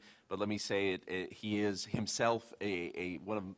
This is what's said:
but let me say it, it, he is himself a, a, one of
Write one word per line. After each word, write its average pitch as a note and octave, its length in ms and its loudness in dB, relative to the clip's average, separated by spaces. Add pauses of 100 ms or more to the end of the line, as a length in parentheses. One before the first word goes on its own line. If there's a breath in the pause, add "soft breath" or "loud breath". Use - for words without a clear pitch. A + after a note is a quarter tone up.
(280 loud breath)
but G2 100 -4
let G#2 80 2
me G#2 120 0
say G2 320 2
it, F#2 160 0
it, F#2 260 -4
he G#2+ 280 0
is G2+ 260 2
himself A#2 720 2
a, F2+ 340 -2
a, F2+ 300 -4
one G#2 140 -2
of G2 60 -4 (140)